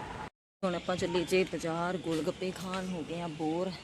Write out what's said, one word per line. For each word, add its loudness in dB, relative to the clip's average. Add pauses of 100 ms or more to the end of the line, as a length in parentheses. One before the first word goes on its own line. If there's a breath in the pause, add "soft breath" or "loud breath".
(640)
ਹੁਣ 2
ਆਪਾਂ 0
ਚੱਲੇ 2
ਜੇ 6
ਬਾਜ਼ਾਰ 0
ਗੋਲ 0
ਗੱਪੇ 0
ਖਾਣ, -4
ਹੋ -2
ਗਏ -4
ਆ -2
ਬੋਰ। 0 (140)